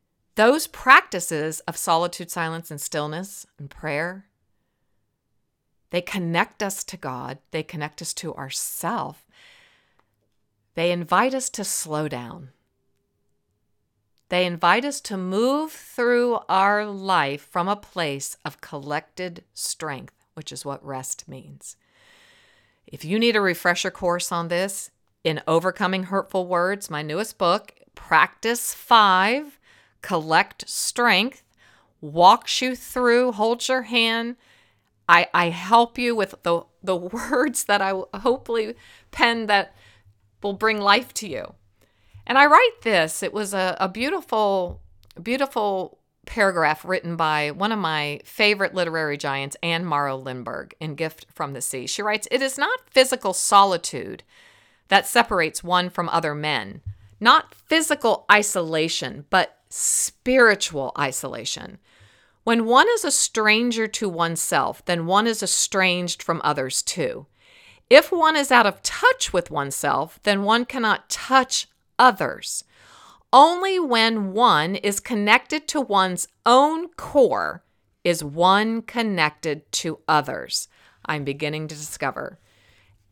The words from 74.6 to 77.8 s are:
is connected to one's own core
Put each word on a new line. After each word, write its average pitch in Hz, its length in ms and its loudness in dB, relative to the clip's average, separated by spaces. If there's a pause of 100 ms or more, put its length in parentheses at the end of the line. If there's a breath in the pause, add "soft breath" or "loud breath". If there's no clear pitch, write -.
is 202 240 -2
connected 247 720 0
to 311 100 -2
one's 190 480 0 (180)
own 302 520 4
core 135 680 0 (400)